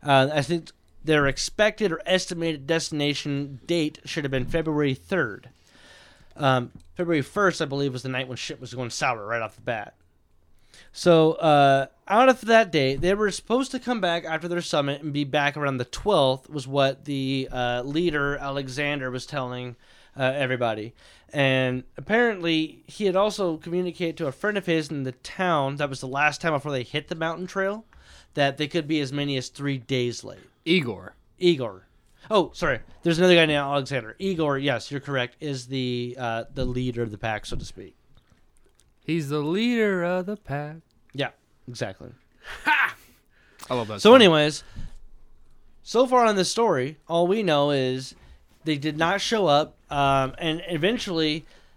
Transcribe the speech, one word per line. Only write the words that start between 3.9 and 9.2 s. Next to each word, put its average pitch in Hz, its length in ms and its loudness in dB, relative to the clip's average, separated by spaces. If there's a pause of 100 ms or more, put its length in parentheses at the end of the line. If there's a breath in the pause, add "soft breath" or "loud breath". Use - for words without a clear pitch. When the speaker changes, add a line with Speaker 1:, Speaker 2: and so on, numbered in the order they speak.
Speaker 1:
should - 180 -6
have 139 80 -4
been 131 140 -2
February 151 480 0
third. 117 560 -4 (880 soft breath)
Um, 131 340 2 (240)
February 170 260 0
first, 180 400 0
I 160 40 0
believe, 139 260 -2
was 123 120 -10
the 131 60 -8
night 127 200 -6
when 123 80 -10
shit 135 240 -10
was 123 120 -14
going 120 180 -8
sour 120 340 -4